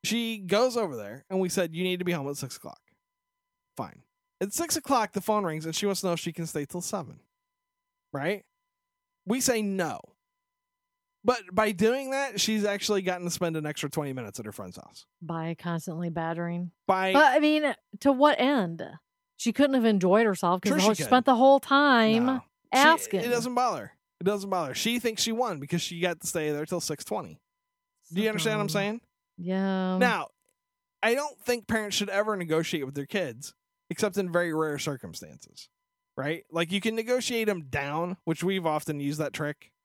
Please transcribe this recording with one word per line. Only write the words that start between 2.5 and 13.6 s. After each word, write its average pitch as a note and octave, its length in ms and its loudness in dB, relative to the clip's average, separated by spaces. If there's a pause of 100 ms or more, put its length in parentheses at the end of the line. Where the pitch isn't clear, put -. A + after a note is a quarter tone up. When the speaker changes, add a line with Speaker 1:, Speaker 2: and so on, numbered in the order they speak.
Speaker 1:
o'clock." - 240 -16 (960)
Fine. - 260 -10 (380)
At G3+ 140 -4
six E4 220 -2
o'clock, B3+ 360 0
the G3 80 -4
phone G#3 240 0
rings, D#3 220 -4
and D#3+ 80 -6
she - 120 -2
wants G3 140 0
to F#3+ 80 -4
know F3 60 0
if E3 60 -4
she E3+ 120 -6
can E3 140 -8
stay D3 180 -6
till F3 160 -8
seven. - 400 -8 (920)
Right? D#3 320 -4 (800)
We B3 140 0
say A#3+ 220 2
no. F#3+ 380 -2 (1200)
But A#3 200 2 (100)
by G#3+ 200 2
doing B3 400 0
that, C4+ 280 -4
she's G#3+ 240 0
actually G3+ 380 0
gotten F3+ 240 -4
to E3+ 40 -2
spend E3 260 -4
an D3+ 100 -4